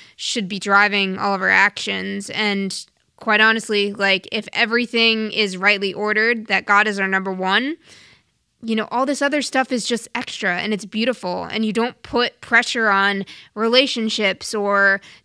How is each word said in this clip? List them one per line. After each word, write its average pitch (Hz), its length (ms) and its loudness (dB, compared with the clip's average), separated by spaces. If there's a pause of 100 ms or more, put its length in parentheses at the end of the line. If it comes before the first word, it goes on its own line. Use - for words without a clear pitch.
(160)
should 202 320 -6
be 202 100 -6
driving 202 580 2
all 202 180 -2
of 190 60 -4
our 185 80 0
actions. 196 800 0
And 196 560 -4 (320)
quite 214 240 0
honestly, 214 540 2
like, 190 380 0
if 214 200 -6
everything 226 800 0
is 202 240 -2
rightly 196 380 0
ordered, 214 540 0
that 190 180 0
God 208 200 6
is 202 140 -2
our 196 80 0
number 190 240 0
one, 202 460 -2 (880)
you 226 80 -2
know, 220 160 -2
all 247 140 0
this 269 160 -2
other 285 220 0
stuff 262 280 -2
is 240 160 -2
just 233 280 -4
extra 202 420 -4
and 208 160 -4
it's 208 140 -4
beautiful. 196 580 -2
And 220 220 -4
you 214 80 -2
don't 233 260 -2
put - 400 -4
pressure 233 480 2
on 196 380 2 (280)
relationships 226 1000 0
or 202 480 2 (220)